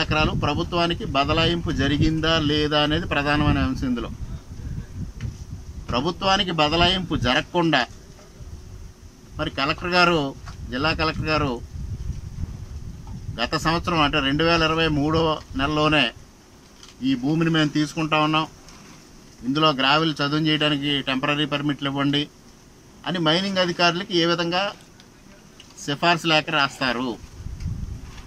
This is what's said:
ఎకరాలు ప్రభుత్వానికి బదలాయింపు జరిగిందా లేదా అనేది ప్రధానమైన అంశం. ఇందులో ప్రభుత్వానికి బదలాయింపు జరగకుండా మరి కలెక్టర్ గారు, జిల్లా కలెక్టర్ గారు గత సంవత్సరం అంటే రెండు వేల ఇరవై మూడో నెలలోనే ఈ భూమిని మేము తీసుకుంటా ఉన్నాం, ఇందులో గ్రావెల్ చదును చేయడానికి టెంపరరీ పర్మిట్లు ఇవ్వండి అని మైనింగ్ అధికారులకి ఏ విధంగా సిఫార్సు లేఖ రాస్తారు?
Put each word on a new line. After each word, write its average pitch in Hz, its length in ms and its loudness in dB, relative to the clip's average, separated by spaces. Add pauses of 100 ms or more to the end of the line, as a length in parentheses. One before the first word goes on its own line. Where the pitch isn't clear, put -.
ఎకరాలు 156 280 2 (100)
ప్రభుత్వానికి 170 640 0 (120)
బదలాయింపు 165 520 2 (120)
జరిగిందా 156 520 2 (160)
లేదా 151 380 2
అనేది 160 260 0
ప్రధానమైన 147 540 2
అంశం. 131 240 -2
ఇందులో 113 180 -2 (1800)
ప్రభుత్వానికి 180 720 0
బదలాయింపు 170 540 2 (120)
జరగకుండా 147 540 2 (1600)
మరి - 220 -4
కలెక్టర్ 165 360 -2
గారు, 175 220 6 (540)
జిల్లా 151 280 0
కలెక్టర్ 156 320 -2
గారు 147 200 2 (1900)
గత 120 160 -2 (100)
సంవత్సరం 165 400 2
అంటే 147 220 2
రెండు 147 220 2
వేల 165 180 4
ఇరవై 160 220 2 (100)
మూడో 156 240 2 (380)
నెలలోనే 151 440 4 (1040)
ఈ - 20 4 (120)
భూమిని 165 340 2
మేము 151 220 4
తీసుకుంటా 151 480 0
ఉన్నాం, 156 180 2 (1040)
ఇందులో 156 200 2 (120)
గ్రావెల్ 151 400 4
చదును 151 280 0
చేయడానికి 147 440 2 (160)
టెంపరరీ 143 440 0
పర్మిట్లు 143 400 -2
ఇవ్వండి 143 300 2 (840)
అని 175 200 -2
మైనింగ్ 185 360 -2
అధికారులకి 175 580 0
ఏ - 100 4
విధంగా 170 320 0 (1200)
సిఫార్సు 165 480 0
లేఖ 151 160 2 (120)
రాస్తారు? 131 500 0 (1160)